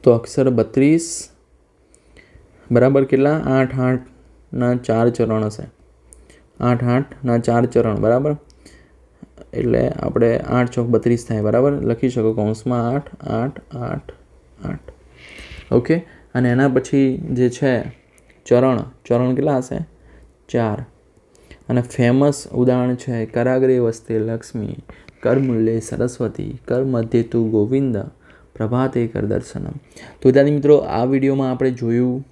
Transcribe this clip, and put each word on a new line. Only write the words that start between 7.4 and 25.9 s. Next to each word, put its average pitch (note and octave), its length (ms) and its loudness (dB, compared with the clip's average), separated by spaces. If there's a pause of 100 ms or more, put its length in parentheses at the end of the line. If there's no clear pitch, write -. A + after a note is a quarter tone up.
ચરણ, A#2 340 0
બરાબર? C3+ 360 2 (1160)
એટલે A#2+ 340 0
આપણે A#2 500 0
આઠ B2 320 0
ચોક A#2+ 160 -2
બત્રીસ A#2 420 0
થાય, G#2+ 140 -2
બરાબર? A#2+ 300 2
લખી A#2+ 360 -2
શકો A2+ 240 0
કૌંસમાં A2+ 640 -2
આઠ, - 300 -8
આઠ, - 520 -6
આઠ, - 360 -8 (520)
આઠ. - 140 -8 (920)
ઓકે? D#3+ 340 0 (280)
અને B2 140 2
એના B2+ 200 2
પછી C3 500 0 (140)
જે B2 180 2
છે B2+ 320 0 (640)
ચરણ, B2 360 4 (240)
ચરણ B2+ 280 0
કેટલા C#3+ 220 0
હશે? B2+ 300 -6 (640)
ચાર. A#2 380 -2 (840)
અને B2 120 2
ફેમસ C3 680 0
ઉદાહરણ B2 460 0
છે A#2 320 -6
"કરાગ્રે B2+ 520 0
વસ્તે A2+ 400 -2
લક્ષ્મી, A2 580 -6 (440)
કરમૂલે A2+ 600 0
સરસ્વતી, A#2+ 800 -6 (100)